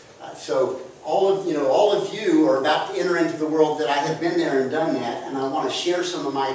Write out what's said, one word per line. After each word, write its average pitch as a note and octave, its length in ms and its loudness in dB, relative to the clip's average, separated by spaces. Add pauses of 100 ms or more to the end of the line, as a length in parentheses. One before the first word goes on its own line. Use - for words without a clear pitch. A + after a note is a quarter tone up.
(200)
Uh, - 140 -16
so - 480 -2 (220)
all F#3+ 280 2
of, G3 140 0
you E3 80 0
know, C#3+ 140 0
all G3+ 240 6
of - 200 0
you D#3 380 4
are C3 80 4
about - 340 0
to - 80 -4
enter F3 180 0
into D#3 200 0
the D3+ 80 -2
world D3+ 360 2
that D3+ 60 0
I C#3+ 100 0
have D3+ 220 -2
been E3 200 -2
there C3+ 220 0
and C3 100 -4
done D#3 240 0
that, - 320 -6
and C3+ 100 -8
I C3+ 100 -2
want C3+ 220 -2
to - 60 -4
share F3 280 -2
some D3+ 220 -6
of C3+ 80 -4
my C3+ 220 -2